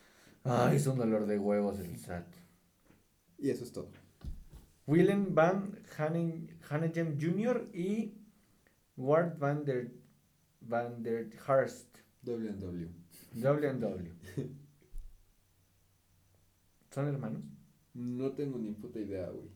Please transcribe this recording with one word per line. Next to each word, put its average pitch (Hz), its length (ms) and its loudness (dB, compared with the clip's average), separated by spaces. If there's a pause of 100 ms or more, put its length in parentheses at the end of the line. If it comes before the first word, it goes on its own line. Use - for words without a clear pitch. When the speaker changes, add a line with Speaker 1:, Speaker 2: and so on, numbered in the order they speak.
(440)
Speaker 1:
Ay, 123 340 6
es 139 100 2
un 131 100 2
dolor 110 300 4
de 104 120 2
huevos 101 400 2
el 85 180 -8
sat. 87 300 -8 (1080)
Speaker 2:
Y 139 120 0
eso - 140 -2
es - 80 -12
todo. - 180 -10 (1000)
Speaker 1:
Willem 185 480 6
van 185 440 4 (180)
Hanen-, 165 520 -2 (200)
Hanegem 160 500 0
junior 214 540 2
y 196 400 -2 (840)
Ward 151 400 4
van 147 280 0
der, 123 260 -2 (680)
van 120 420 -2
der 113 260 -2 (160)
Harst. 131 520 2 (260)
Speaker 2:
W 113 260 -4
and 98 120 -6
W. 87 260 -6 (480)
Speaker 1:
W 139 340 2
and 127 120 -2
W. 90 300 -4 (240)
<laughs> 135 140 -6 (2500)
¿Son 139 160 -2
hermanos? 117 360 -4 (500)
Speaker 2:
No 123 400 -4
tengo 139 240 -4
ni 107 140 -4
puta - 280 -10
idea, 98 300 -6
güey. - 260 -12